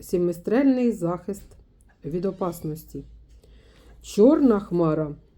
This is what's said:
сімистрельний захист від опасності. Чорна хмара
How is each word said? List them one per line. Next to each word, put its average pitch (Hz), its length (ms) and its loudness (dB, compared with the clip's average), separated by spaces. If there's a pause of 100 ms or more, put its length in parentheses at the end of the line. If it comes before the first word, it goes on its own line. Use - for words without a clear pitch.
сімистрельний 220 920 0
захист 175 640 -8 (480)
від 170 200 -6
опасності. 170 800 -8 (1000)
Чорна 240 580 4
хмара 156 540 -2 (240)